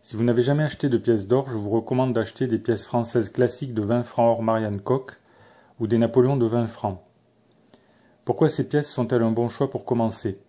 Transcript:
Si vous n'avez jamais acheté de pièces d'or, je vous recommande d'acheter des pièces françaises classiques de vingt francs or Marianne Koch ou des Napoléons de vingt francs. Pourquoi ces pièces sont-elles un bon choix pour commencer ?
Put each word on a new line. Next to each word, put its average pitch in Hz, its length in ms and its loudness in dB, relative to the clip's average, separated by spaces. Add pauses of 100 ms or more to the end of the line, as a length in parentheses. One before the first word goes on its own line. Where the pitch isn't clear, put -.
Si - 140 -14
vous 110 80 0
n'avez 120 180 4
jamais 143 220 2
acheté 143 240 -2
de 120 100 2
pièces 104 280 2
d'or, 131 220 2
je 120 80 -6
vous 104 140 -4
recommande 127 420 0
d'acheter 113 340 -2
des 113 120 0
pièces - 260 -2
françaises 117 460 -2
classiques 123 440 -2
de 107 80 0
vingt 117 200 0
francs 117 340 2
or 113 60 -6
Marianne 110 380 0
Koch - 380 -2 (640)
ou 113 60 -2
des 113 120 2
Napoléons 123 380 4
de 120 100 2
vingt 117 200 0
francs. 95 340 -6 (1200)
Pourquoi 147 240 2
ces 147 200 -2
pièces 147 220 -2
sont-elles 120 320 0
un 113 100 2
bon 117 160 0
choix 135 220 -2
pour - 140 -8
commencer ? 113 640 -2